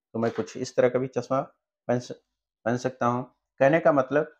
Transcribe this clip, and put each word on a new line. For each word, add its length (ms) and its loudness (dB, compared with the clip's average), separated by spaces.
तो 60 -4
मैं 120 0
कुछ 260 -8
इस 180 -10
तरह 140 4
का 100 -2
भी 80 -4
चश्मा 340 -4
पहन 120 0
स-, 120 -12
पहन 120 0
सकता 280 -4
हूँ। 260 -2
कहने 200 6
का 120 4
मतलब 320 2